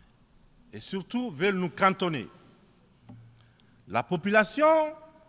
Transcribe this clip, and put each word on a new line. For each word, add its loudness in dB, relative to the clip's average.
et -14
surtout -6
veulent 0
nous -2
cantonner. 0
La -2
population 2